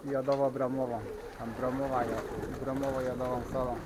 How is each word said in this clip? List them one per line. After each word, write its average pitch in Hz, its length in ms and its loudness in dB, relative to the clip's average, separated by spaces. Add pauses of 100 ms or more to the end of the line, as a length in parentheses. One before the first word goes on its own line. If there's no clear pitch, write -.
jodowo-bromową. 131 960 2 (380)
Tam 117 200 -4
bromowa 127 460 2
jo-, 113 600 -2
bromowo-jodową 127 800 0 (100)
solą 123 340 0